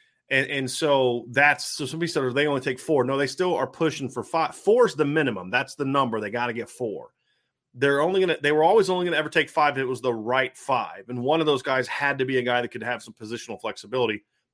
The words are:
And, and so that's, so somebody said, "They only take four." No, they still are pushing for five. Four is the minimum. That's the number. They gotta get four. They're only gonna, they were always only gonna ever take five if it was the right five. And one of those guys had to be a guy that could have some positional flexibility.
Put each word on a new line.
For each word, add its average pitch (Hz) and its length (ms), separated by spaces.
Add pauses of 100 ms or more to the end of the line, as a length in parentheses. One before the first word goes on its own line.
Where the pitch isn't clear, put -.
(300)
And, 135 200
and 135 200
so 127 600
that's, 139 340
so - 220
somebody 165 220
said, 131 260
"They 143 120
only 143 140
take 131 180
four." 147 240
No, 135 140
they 139 100
still 180 280
are 131 120
pushing 143 440
for - 120
five. 160 320
Four 233 300
is 185 100
the 147 120
minimum. 127 440
That's 131 240
the 143 120
number. 135 340
They 104 80
gotta 120 240
get 113 160
four. - 460 (580)
They're 139 300
only 190 180
gonna, 175 220
they 147 100
were 151 100
always 180 280
only 180 160
gonna 165 100
ever 151 140
take 151 180
five 147 300
if 135 40
it 131 40
was 123 160
the 123 100
right 117 420
five. 98 540
And 123 140
one 151 180
of 156 60
those 143 160
guys 131 260
had 139 300
to 131 80
be 131 100
a 123 60
guy 123 180
that 120 80
could 110 140
have 117 200
some 113 120
positional 110 440
flexibility. 107 640 (320)